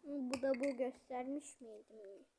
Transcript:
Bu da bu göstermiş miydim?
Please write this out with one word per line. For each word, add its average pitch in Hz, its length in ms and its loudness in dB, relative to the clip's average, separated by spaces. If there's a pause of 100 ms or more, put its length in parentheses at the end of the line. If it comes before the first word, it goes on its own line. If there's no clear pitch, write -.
Bu 262 380 0
da 269 120 6
bu 254 240 2
göstermiş 262 840 -2
miydim? 214 640 -14 (120)